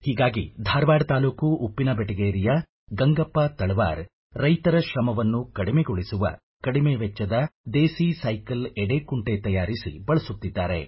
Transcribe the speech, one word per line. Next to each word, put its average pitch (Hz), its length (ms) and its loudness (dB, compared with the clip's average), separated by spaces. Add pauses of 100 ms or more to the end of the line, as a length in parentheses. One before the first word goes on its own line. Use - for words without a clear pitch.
ಹೀಗಾಗಿ 123 420 0 (180)
ಧಾರವಾಡ 147 400 4
ತಾಲೂಕು 135 440 0 (160)
ಉಪ್ಪಿನಬೆಟಗೇರಿಯ 104 880 0 (440)
ಗಂಗಪ್ಪ 151 440 2 (140)
ತಳವಾರ್ 92 500 0 (320)
ರೈತರ 165 460 2
ಶ್ರಮವನ್ನು 117 600 0 (120)
ಕಡಿಮೆಗೊಳಿಸುವ 101 720 0 (380)
ಕಡಿಮೆ 143 320 2
ವೆಚ್ಚದ 107 420 -2 (360)
ದೇಸಿ 160 400 2
ಸೈಕಲ್ 120 540 -4 (120)
ಎಡೆ 101 220 0
ಕುಂಟೆ 120 400 -4
ತಯಾರಿಸಿ 95 520 -2 (120)
ಬಳಸುತ್ತಿದ್ದಾರೆ. 95 840 -2